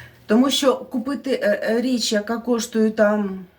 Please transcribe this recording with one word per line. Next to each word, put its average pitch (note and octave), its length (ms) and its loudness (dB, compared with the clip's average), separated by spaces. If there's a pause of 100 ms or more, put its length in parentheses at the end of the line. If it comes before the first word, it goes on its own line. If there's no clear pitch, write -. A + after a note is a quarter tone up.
(280)
Тому B3 220 4
що C4 260 2
купити, C4 680 -6
е, G3+ 200 0
е, A3+ 180 0
річ, B3 320 -2
яка G#3+ 240 -2
коштує A3 540 0
там, G#3 540 0 (140)